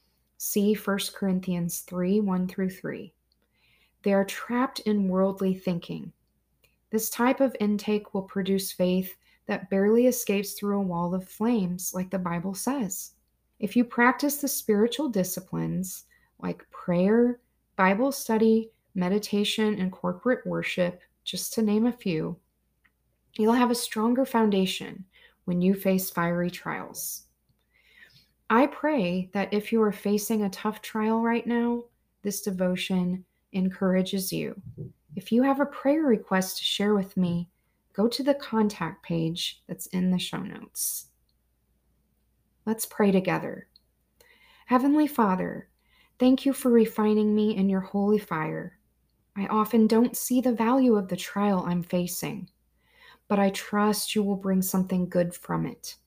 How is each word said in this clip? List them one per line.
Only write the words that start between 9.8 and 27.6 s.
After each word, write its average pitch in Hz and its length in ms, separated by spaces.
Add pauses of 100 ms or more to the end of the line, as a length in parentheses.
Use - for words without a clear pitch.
escapes 208 460
through 202 260
a 202 40
wall 175 300
of 185 160
flames, 190 640
like 185 180
the 190 100
Bible 175 340
says. 240 600 (460)
If 214 160
you 247 80
practice 254 540
the 277 100
spiritual 233 640
disciplines 180 960 (360)
like 175 300
prayer, 220 680 (380)
Bible 202 340
study, 220 600 (240)
meditation, 208 840
and 185 140
corporate 185 540
worship, 175 540 (240)
just - 280
to 226 100
name 214 240
a 240 60
few, 170 440 (1000)
you'll 220 140
have 247 180
a 240 40
stronger 240 500
foundation 202 800 (400)
when 175 160
you 185 140
face 190 360
fiery 175 400
trials. - 720 (1200)